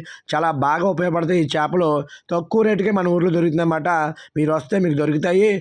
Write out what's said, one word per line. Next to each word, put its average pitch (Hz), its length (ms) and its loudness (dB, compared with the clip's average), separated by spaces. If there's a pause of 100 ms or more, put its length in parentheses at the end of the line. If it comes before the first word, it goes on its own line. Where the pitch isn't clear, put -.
(340)
చాలా 160 160 0 (160)
బాగా 165 220 0
ఉపయోగపడతాయి 170 520 0
ఈ 156 160 0
చేపలు. 156 340 0 (400)
తక్కువ 170 320 0
రేటుకే 208 280 2
మన 180 240 0
ఊర్లో 175 240 2
దొరుకుతుందన్నమాట. 165 500 0 (480)
మీరు 156 160 0
వస్తే 156 260 -2
మీకు 170 240 0
దొరుకుతాయి. 175 480 2 (100)